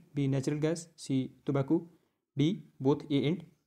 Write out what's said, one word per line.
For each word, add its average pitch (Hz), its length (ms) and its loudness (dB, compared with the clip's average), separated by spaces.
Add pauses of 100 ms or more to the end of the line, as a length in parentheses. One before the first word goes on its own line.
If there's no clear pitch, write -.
(160)
B, 139 160 0
natural 143 280 0
gas, 165 220 0 (140)
C, 135 200 -4 (300)
tobacco, 143 320 2 (580)
D, 143 100 4 (340)
both 143 300 2
A 139 100 2 (100)
and 190 140 -4 (220)